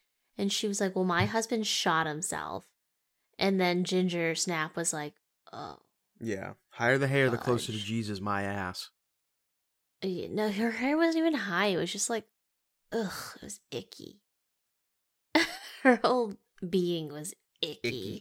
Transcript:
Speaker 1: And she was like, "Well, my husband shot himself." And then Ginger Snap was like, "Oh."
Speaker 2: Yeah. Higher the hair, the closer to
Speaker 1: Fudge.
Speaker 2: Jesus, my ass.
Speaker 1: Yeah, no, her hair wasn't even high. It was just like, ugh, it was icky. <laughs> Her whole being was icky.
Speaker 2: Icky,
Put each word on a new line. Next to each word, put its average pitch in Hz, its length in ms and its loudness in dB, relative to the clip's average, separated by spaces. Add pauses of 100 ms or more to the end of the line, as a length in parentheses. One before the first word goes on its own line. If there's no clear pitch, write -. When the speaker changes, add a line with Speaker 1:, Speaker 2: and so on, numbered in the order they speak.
(380)
Speaker 1:
And 196 160 0
she - 160 0
was 202 100 -2
like, 190 160 0
"Well, 185 80 2
my 180 220 4
husband 220 420 0
shot 160 400 2
himself." 147 580 -6 (720)
And 196 220 2
then 180 240 4
Ginger 175 520 0
Snap 160 420 -2
was 165 160 -2
like, 147 220 -8 (360)
"Oh." - 280 -12 (420)
Speaker 2:
Yeah. 98 320 -6 (160)
Higher 120 280 4
the 139 120 2
hair, 135 200 4
the 120 80 2
closer 117 360 0
to 107 40 -4
Speaker 1:
Fudge. 104 100 -6
Speaker 2:
Jesus, 107 340 -4
my 101 220 0
ass. 98 460 -6 (1120)
Speaker 1:
Yeah, 185 300 -4
no, 214 180 0
her 214 220 0
hair 247 240 0
wasn't 330 220 4
even 320 160 4
high. 196 340 0
It 185 100 2
was 165 140 0
just - 180 -2
like, 226 140 -2 (720)
ugh, 214 180 0 (240)
it - 80 -16
was - 160 -12 (100)
icky. - 520 -12 (1120)
<laughs> - 480 0
Her 247 200 8
whole 240 320 2 (320)
being 170 440 0
was 151 220 -10 (280)
icky. 156 220 -8
Speaker 2:
Icky, 117 380 -6